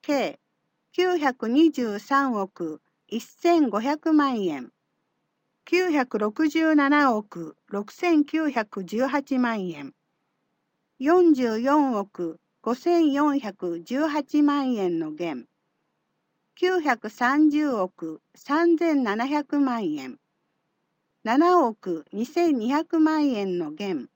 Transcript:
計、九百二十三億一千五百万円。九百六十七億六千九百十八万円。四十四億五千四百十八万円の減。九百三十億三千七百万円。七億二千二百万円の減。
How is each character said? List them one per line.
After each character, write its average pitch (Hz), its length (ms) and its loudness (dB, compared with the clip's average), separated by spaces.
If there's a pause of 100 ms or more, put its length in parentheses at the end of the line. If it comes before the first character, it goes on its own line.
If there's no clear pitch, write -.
計、 240 380 -4 (540)
九 359 240 0
百 254 320 -2
二 302 220 4
十 220 280 -4
三 269 340 0
億 180 460 -6 (280)
一 226 120 -6
千 330 500 0
五 202 120 -4
百 302 320 -2
万 269 320 2
円。 139 260 -6 (920)
九 359 260 0
百 262 280 0
六 214 280 -2
十 320 280 2
七 285 360 4
億 196 460 -6 (100)
六 208 240 -8
千 330 320 2
九 311 260 -2
百 214 360 -6
十 233 220 -2
八 277 320 -4
万 226 280 -2
円。 143 260 -12 (1040)
四 330 340 6
十 233 260 0
四 269 380 2
億 180 420 -8 (220)
五 233 140 -4
千 339 360 2
四 285 280 0
百 180 440 -8
十 277 240 -2
八 294 360 -2
万 285 320 0
円 180 240 -2
の 156 120 -6
減。 151 360 -10 (1040)
九 359 260 0
百 254 300 -2
三 285 400 2
十 294 180 0
億 185 540 -6 (140)
三 330 420 2
千 302 260 0
七 220 220 -2
百 294 340 -2
万 233 360 0
円。 262 240 -12 (1040)
七 339 360 4
億 190 540 -2
二 214 140 -4
千 339 300 0
二 226 140 -2
百 320 280 -2
万 311 280 2
円 196 300 -2
の 156 140 -6
減。 165 440 -6